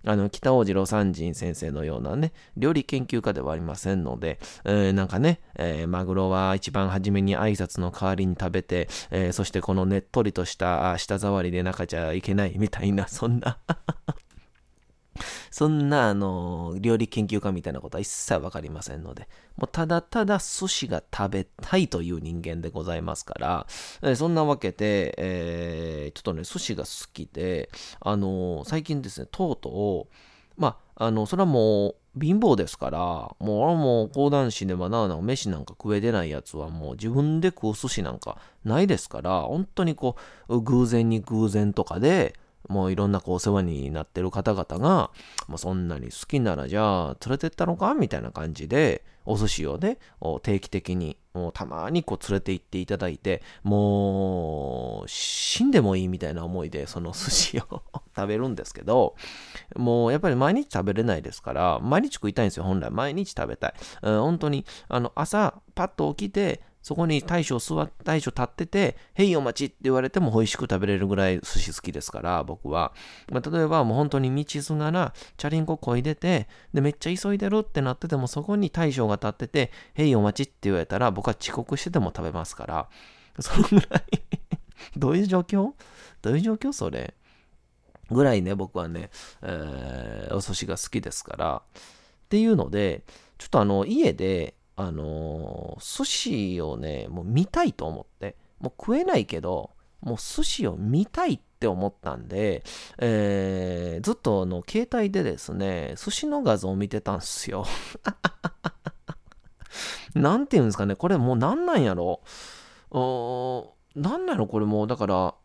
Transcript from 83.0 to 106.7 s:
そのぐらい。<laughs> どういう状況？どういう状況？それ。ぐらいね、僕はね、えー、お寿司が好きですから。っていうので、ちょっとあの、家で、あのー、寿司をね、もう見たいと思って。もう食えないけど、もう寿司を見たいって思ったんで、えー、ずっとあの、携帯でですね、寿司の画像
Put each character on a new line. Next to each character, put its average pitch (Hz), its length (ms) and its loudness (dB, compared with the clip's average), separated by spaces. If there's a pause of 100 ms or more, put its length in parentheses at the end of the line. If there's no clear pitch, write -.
そ - 220 0
の - 80 6
ぐ 202 100 8
ら - 200 4
い。 - 40 2 (480)
<laughs> - 480 -10
ど 139 120 2
う 165 60 4
い 190 40 4
う 208 80 2
状 185 140 4
況？ 202 320 0 (460)
ど 110 120 0
う 143 40 4
い - 20 4
う - 20 4
状 220 140 0
況？ 269 180 -2
そ 87 180 -4
れ。 64 240 -6 (960)
ぐ 127 140 6
ら 127 100 6
い 95 80 2
ね、 98 140 0
僕 95 240 -6
は 85 80 -4
ね、 82 220 -10 (320)
え 80 840 -8
ー、 - 80 -4
お 98 40 0
寿 95 140 -6
司 - 120 -4
が 90 100 -4
好 - 120 -8
き - 120 -2
で - 120 -10
す - 100 -8
か - 140 -12
ら。 76 260 -2 (140)
っ - 520 -20
て 208 120 4
い 220 60 6
う 220 100 6
の - 140 0
で、 98 340 0 (340)
ち - 60 -16
ょ - 20 -14
っ - 40 -12
と 131 100 6
あ 101 40 6
の、 98 220 4
家 254 260 4
で、 87 440 -2 (180)
あ 95 160 -4
の 78 880 -8
ー、 - 200 -10
寿 269 80 0
司 101 560 -2
を 71 160 -6
ね、 67 320 -6
も 85 120 -8
う - 40 -10
見 131 180 4
た 339 180 0
い - 120 2
と - 120 -6
思 80 160 -8
っ - 160 -20
て。 - 180 -10 (220)
も 127 120 -6
う - 20 -20
食 - 240 -2
え 339 80 2
な 370 120 2
い 113 100 2
け 82 160 -6
ど、 90 280 -4 (300)
も 233 140 -4
う - 20 -4
寿 - 260 -4
司 254 240 0
を 82 100 -2
見 120 280 2
た 349 220 -2
い 202 80 2
っ - 60 -6 (200)
て 120 60 0
思 98 220 0
っ 98 140 -4
た 67 140 -6
ん 58 100 -14
で、 98 380 -2 (340)
え 95 1040 0
ー、 - 20 -10
ず 214 100 0
っ - 40 0
と 101 260 2
あ 92 40 0
の、 90 220 -4
携 233 240 -2
帯 214 180 0
で 190 120 0
で 95 140 -2
す - 180 -10
ね、 92 420 -4
寿 - 140 -8
司 - 160 -4
の 294 160 0
画 120 140 4
像 95 140 -2